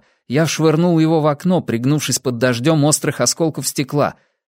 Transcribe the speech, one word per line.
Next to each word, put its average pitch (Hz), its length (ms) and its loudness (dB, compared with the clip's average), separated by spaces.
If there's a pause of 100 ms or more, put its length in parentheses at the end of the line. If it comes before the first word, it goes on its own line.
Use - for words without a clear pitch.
(280)
я 151 200 0
швырнул 160 500 2
его 160 240 2
в 151 60 2
окно, 160 340 0
пригнувшись 131 580 -2
под 120 180 -4
дождем 127 460 2
острых 147 380 0
осколков 151 460 -2
стекла, 139 480 -2 (360)